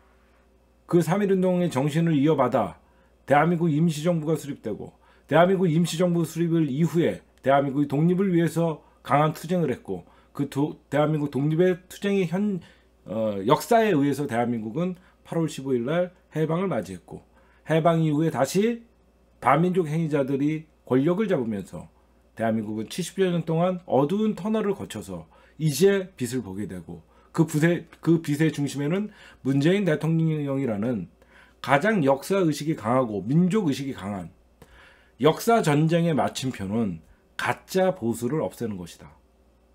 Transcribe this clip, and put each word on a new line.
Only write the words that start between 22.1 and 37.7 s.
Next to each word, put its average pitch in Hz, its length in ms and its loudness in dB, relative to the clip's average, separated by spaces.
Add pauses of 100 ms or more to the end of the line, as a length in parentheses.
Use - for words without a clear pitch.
대한민국은 110 540 -2
칠십 - 300 -8
여년 175 240 0
동안 175 420 0
어두운 190 500 2
터널을 208 380 -2
거쳐서 92 560 -12 (280)
이제 185 600 2
빛을 123 260 -4
보게 95 240 -8
되고, 87 360 -14 (280)
그 156 160 2
빛의, 170 400 0 (140)
그 165 200 2
빛의 147 300 0
중심에는 147 600 -4 (300)
문재인 151 440 0
대통령이라는 139 1200 -2 (520)
가장 156 420 2
역사의식이 151 720 0
강하고 110 460 0
민족의식이 143 720 0
강한 95 360 -10 (920)
역사 190 400 4
전쟁의 160 520 2
마침표는 104 840 -4 (380)
가짜 185 580 -2